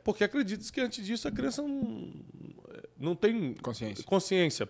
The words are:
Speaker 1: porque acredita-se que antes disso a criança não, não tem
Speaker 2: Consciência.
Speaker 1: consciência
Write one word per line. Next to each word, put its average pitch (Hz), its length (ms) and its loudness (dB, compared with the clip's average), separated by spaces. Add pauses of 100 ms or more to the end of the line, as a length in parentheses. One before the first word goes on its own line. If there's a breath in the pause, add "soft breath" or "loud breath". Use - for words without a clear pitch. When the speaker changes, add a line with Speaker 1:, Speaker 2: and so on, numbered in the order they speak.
Speaker 1:
porque 208 200 2
acredita-se 214 480 0
que 269 80 -2
antes 233 240 -2
disso 226 220 -2
a 285 60 0
criança 262 300 0
não, 262 480 -2 (880)
não 160 180 0
tem 208 380 4
Speaker 2:
Consciência. 110 500 -4
Speaker 1:
consciência 180 640 4